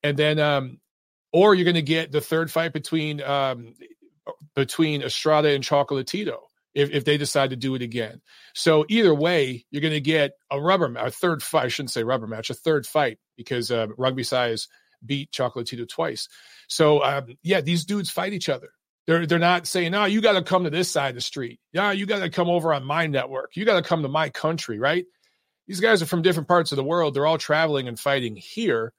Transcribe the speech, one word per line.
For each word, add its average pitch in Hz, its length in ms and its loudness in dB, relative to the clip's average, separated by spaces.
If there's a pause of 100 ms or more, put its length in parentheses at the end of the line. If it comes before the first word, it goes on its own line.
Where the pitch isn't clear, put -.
And 147 140 0
then, 151 220 2
um, 139 400 0 (540)
or 202 200 8
you're 185 120 4
gonna 170 160 2
get 156 320 -2
the 147 80 0
third 160 280 -2
fight 165 220 -2
between, 151 500 -4
um, 131 540 -2 (800)
between 147 460 0
Estrada 151 480 2
and 139 160 0
Chocolatito 143 720 -2 (360)
if, 143 160 2
if 139 160 -2
they 147 120 2
decide 139 340 0
to 131 40 -6
do 131 200 -4
it 123 80 -6
again. 113 360 -8 (360)
So 156 340 4
either 214 240 4
way, 143 560 0
you're 143 120 -6
gonna 151 180 0
get 143 320 2 (180)
a 139 100 -2
rubber 170 300 2
ma-, 117 160 -6
a 123 60 -4
third 165 320 -2
fight. 139 220 0
I - 20 -2
shouldn't 123 240 -6
say 117 120 -2
rubber 117 220 -2
match, 110 240 -10
a - 60 -8
third 151 320 0
fight 131 320 0 (180)
because, 120 320 -6
uh, 117 200 0
Rungvisai 127 600 -2
has 113 180 -6 (380)
beat 139 260 -6
Chocolatito 120 560 -6
twice. - 400 -6 (400)
So, 151 360 4
um, 139 400 -2
yeah, 147 180 2
these 165 240 -2
dudes 202 240 -4
fight 185 240 -4
each 180 160 -6
other. 131 220 -4 (340)
They're, 165 220 2
they're 170 100 2
not 170 300 2
saying, 175 240 -2
"No, 208 140 2
you 208 160 2
gotta 208 200 4
come 185 220 2
to 165 60 -2
this 170 200 -2
side 139 200 0
of 123 60 -10
the 120 60 -10
street. 120 380 -8 (140)
Yeah, 202 180 0
you 196 140 -2
gotta 190 240 -2
come 175 200 0
over 165 240 2
on 135 120 -4
my 156 200 -2
network. 135 500 -4
You 190 100 -2
gotta 202 160 4
come 165 200 0
to 143 60 -2
my 151 220 0
country," 151 500 -4
right? 160 260 0 (600)
These 185 140 -6
guys 214 200 4
are 160 60 -4
from 170 140 0
different 165 260 2
parts 175 240 4
of 139 60 -2
the 135 60 -2
world. 156 300 0
They're 139 140 0
all 160 100 2
traveling 151 500 0
and 117 120 -10
fighting 131 360 0
here 120 640 -4